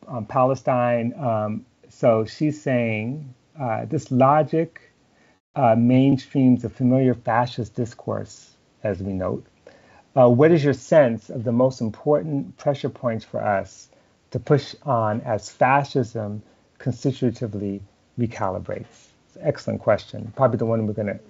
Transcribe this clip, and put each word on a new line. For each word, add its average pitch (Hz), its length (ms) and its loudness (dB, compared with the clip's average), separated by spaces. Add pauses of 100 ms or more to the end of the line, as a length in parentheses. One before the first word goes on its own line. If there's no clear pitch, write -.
um, 117 200 -8
Palestine. 127 920 0
Um, 107 460 -4 (240)
so 110 380 2
she's 151 340 -4
saying, 123 720 -4 (260)
uh, 117 280 -6
"This 139 240 -6
logic, 147 840 2 (640)
uh, 120 180 4
mainstreams 127 920 4
a 110 40 -4
familiar 127 460 2
fascist 120 600 -2
discourse, 107 760 -8 (320)
as 98 200 -4
we 98 120 -6
note. 92 320 -4 (680)
Uh, 127 140 8
what 135 220 6
is 165 120 4
your 139 120 2
sense 127 560 2
of 120 140 -8
the 120 80 -2
most 127 280 2
important 139 800 -2
pressure 139 320 -4
points 113 340 -6
for 110 180 -8
us 98 460 -4 (440)
to 127 60 -4
push - 440 0
on 113 400 -2
as 110 260 -6
fascism 120 960 -2 (340)
constitutively 113 1040 -4 (380)
recalibrates?" 101 920 -6 (160)
It's - 80 -20
an - 80 -20
excellent 110 360 -4
question. 107 560 -2
Probably 123 220 2
the 117 80 -2
one 113 200 -2
we're 107 60 -4
gonna, 101 260 -6 (120)